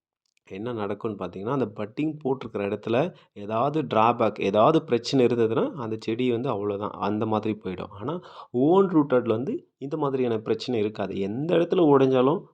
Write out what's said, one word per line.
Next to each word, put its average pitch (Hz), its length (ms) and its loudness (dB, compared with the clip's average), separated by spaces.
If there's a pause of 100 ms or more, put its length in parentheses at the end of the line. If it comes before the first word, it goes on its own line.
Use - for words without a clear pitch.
(460)
என்ன 107 260 -10
நடக்கும்னு 104 440 -6
பார்த்தீங்கன்னா, 95 380 -6
அந்த 127 120 0
பட்டிங் 110 500 -6
போட்டிருக்கிற 127 480 -4
இடத்துல 104 320 -2 (360)
ஏதாவது 113 500 -2
டிராபேக், 113 580 2
ஏதாவது 117 440 4
பிரச்சனை 123 420 2
இருந்ததுன்னா, 117 460 2
அந்த 113 280 -6
செடி 123 300 -2
வந்து 120 200 -2
அவ்வளோதான், 101 480 -4
அந்த 104 280 -2
மாதிரி 110 280 0
போயிடும். 92 360 -10
ஆனா, 107 240 -8 (460)
ஓன் 180 280 4
ரூட்டட்ல 139 400 2
வந்து 123 260 -2 (240)
இந்த 143 180 -8
மாதிரியான 131 420 0
பிரச்சனை 113 420 -2
இருக்காது. 101 380 -4
எந்த 110 360 -4
இடத்துல 170 320 2
உடைஞ்சாலும் 135 540 4 (140)